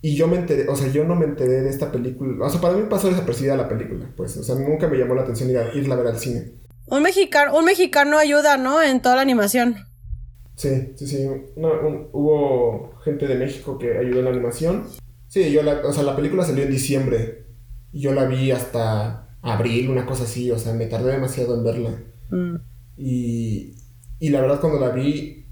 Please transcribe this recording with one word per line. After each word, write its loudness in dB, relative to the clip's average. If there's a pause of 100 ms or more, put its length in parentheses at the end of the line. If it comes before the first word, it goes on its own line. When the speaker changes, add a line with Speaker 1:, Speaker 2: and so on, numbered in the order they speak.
Speaker 1:
Y 0
yo 4
me 2
enteré, 0
o 0
sea, 0
yo 2
no 2
me 4
enteré 0
de 0
esta -4
película. -4
O 0
sea, 0
para 2
mí 0
pasó 0
desapercibida 0
la -2
película, -6
pues. -8
O -10
sea, -2
nunca 0
me 2
llamó 2
la 0
atención -2
ir 2
a, -2
irla 0
a 0
ver 2
al -2
cine. -6 (340)
Speaker 2:
Un 0
mexica-, 4
un 4
mexicano 4
ayuda, 6
¿no? 2
En 2
toda 4
la 2
animación. 2 (800)
Speaker 1:
Sí, -2
sí, -12
sí. -2 (300)
No, 0 (120)
un, -4
hubo 2 (100)
gente -2
de 0
México -4
que -2
ayudó 0
en 0
la 0
animación. -2 (440)
Sí, 2
yo 4
la, 2
o 0
sea, 0
la 0
película 0
salió 0
en 0
diciembre. 0 (460)
Y -8
yo 0
la 2
vi 0
hasta -4
abril, 0
una 0
cosa -4
así. -4
O 0
sea, -4
me -2
tardé 0
demasiado -2
en -2
verla. -2 (400)
Speaker 2:
Mm. -2 (400)
Speaker 1:
Y, -4 (440)
y 0
la 4
verdad, 2
cuando 2
la 2
vi -4